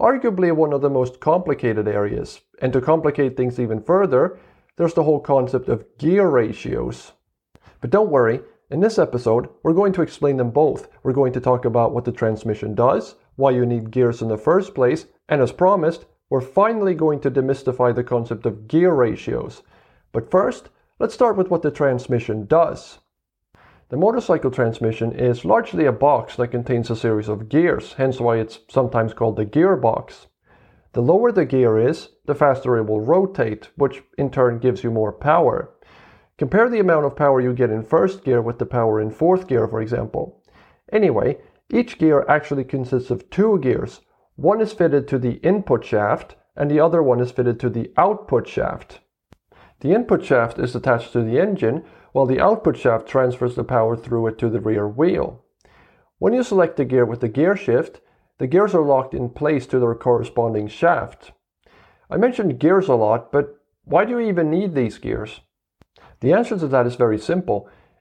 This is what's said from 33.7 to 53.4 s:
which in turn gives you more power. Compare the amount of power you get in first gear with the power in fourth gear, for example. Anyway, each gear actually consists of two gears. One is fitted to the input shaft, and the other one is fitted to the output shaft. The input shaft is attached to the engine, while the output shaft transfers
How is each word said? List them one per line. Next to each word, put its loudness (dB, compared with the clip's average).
which -2
in -2
turn 2
gives 0
you -2
more -2
power. 0
Compare 2
the 0
amount 2
of -6
power 4
you 0
get 2
in -2
first 0
gear 2
with -6
the -4
power 0
in -4
fourth 0
gear, 0
for -6
example. -6
Anyway, 2
each -2
gear 4
actually 0
consists -4
of -6
two 2
gears. -2
One 0
is -2
fitted 0
to 0
the -2
input 0
shaft, -2
and -2
the 2
other 4
one 2
is -2
fitted -2
to -2
the -6
output 0
shaft. -8
The 0
input 0
shaft 0
is -4
attached -2
to 0
the 0
engine, -2
while 2
the 0
output 2
shaft 0
transfers 0